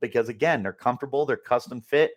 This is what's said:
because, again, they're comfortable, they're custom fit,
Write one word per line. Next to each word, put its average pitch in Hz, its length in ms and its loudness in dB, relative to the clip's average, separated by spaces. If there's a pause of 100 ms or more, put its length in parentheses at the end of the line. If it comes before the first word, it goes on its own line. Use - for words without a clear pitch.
because, 117 280 0
again, 120 340 0
they're 95 100 -4
comfortable, 139 520 -2
they're 135 120 0
custom 123 440 -2
fit, 147 360 2